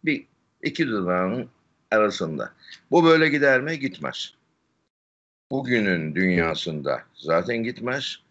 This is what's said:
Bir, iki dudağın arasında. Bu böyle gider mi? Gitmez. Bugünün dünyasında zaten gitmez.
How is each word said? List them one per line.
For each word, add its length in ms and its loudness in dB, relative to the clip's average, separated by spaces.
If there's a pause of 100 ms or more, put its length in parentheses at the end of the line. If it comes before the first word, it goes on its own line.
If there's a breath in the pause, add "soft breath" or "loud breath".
Bir, 200 -2 (380)
iki 240 -2
dudağın 640 -2 (420)
arasında. 600 0 (400 loud breath)
Bu 140 6
böyle 240 6
gider 320 4
mi? 180 -6
Gitmez. 540 -8 (1160)
Bugünün 640 0
dünyasında 840 0 (140)
zaten 420 -2
gitmez. 580 -6 (160)